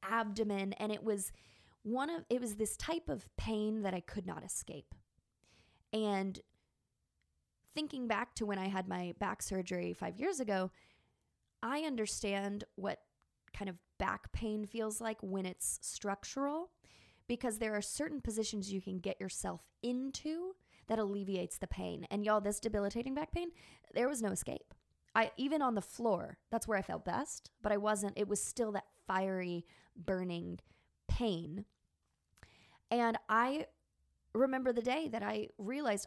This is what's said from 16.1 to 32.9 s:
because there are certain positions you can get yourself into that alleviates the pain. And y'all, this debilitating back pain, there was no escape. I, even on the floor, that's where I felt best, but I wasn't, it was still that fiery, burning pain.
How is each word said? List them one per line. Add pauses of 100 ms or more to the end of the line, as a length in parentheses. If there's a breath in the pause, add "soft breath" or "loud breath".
because
there
are
certain
positions
you
can
get
yourself (220)
into (340 soft breath)
that
alleviates
the
pain.
And
y'all,
this
debilitating
back
pain, (440 loud breath)
there
was
no
escape. (420)
I,
even
on
the
floor, (120)
that's
where
I
felt
best, (120)
but
I
wasn't,
it
was
still
that (200)
fiery, (320 loud breath)
burning (480 soft breath)
pain. (1300 loud breath)